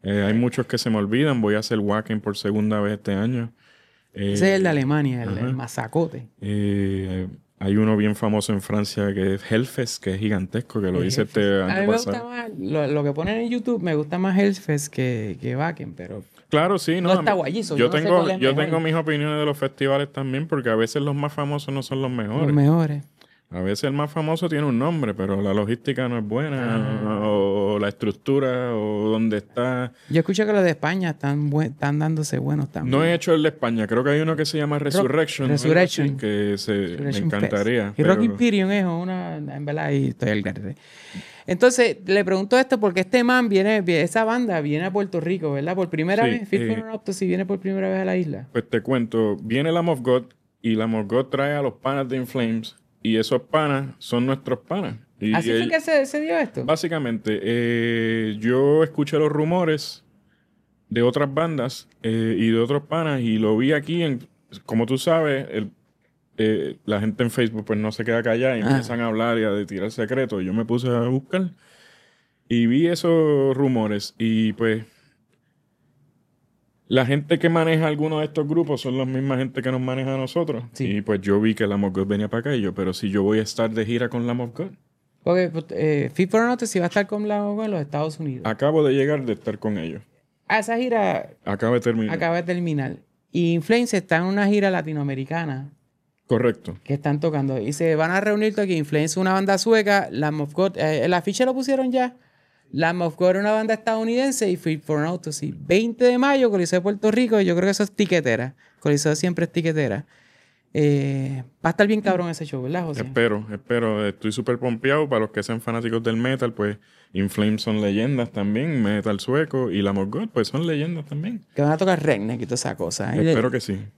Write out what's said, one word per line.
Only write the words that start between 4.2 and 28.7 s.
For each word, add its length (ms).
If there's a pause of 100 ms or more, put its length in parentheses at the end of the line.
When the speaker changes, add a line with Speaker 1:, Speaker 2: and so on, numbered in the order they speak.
Speaker 2:
Ese 160
es 80
el 60
de 60
Alemania, 540
el, 60
el 80
Speaker 1:
ajá. 160
Speaker 2:
mazacote. 760 (140)
Speaker 1:
Eh, 880 (320)
hay 180
uno 180
bien 200
famoso 360
en 100
Francia 520
que 220
es 140
Hellfest, 540
que 120
es 40
gigantesco, 600
que 100
lo 100
Speaker 2:
Sí, 60
Speaker 1:
hice 140
Speaker 2:
Hellfest. 160
Speaker 1:
este 240
Speaker 2:
A 60
Speaker 1:
año 140
Speaker 2:
mí 60
me 60
gusta 180
Speaker 1:
pasado. 180
Speaker 2:
más, 200 (100)
lo, 280
lo 180
que 80
ponen 240
en 120
YouTube, 320
me 140
gusta 220
más 200
Hellfest 560
que, 460
que 160
Wacken, 380
pero 300 (260)
Speaker 1:
Claro, 280
sí, 240
no, 120
Speaker 2:
no 60
está 120
Speaker 1:
a 40
mí, 40
Speaker 2:
guayizo, 380
Speaker 1:
yo 80
Speaker 2:
yo 60
no 60
sé 60
Speaker 1:
tengo, 160
Speaker 2:
cuál 120
es 80
Speaker 1:
yo 100
Speaker 2:
mejor. 160
Speaker 1:
tengo 140
mis 140
opiniones 460
de 60
los 120
festivales 540
también, 360
porque 220
a 60
veces 260
los 140
más 180
famosos 400
no 80
son 220
los 80
mejores. 360
Speaker 2:
Los 80
mejores. 480 (460)
Speaker 1:
A 120
veces 220
el 100
más 180
famoso 380
tiene 160
un 140
nombre, 340
pero 260
la 140
logística 560
no 80
es 60
buena, 520 (300)
Speaker 2:
Ah. 220
Speaker 1:
o, 480
o 40
la 100
estructura, 880